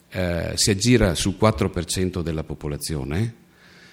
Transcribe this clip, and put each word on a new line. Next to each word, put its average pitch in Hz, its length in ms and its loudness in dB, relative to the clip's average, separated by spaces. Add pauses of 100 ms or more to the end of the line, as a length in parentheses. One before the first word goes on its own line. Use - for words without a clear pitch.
(120)
eh, 85 440 -2
si - 140 2
aggira 104 440 4
sul 95 220 -2
quattro 107 340 2
per 87 140 -4
cento 92 360 -2
della 80 220 -4
popolazione, 76 920 -4 (580)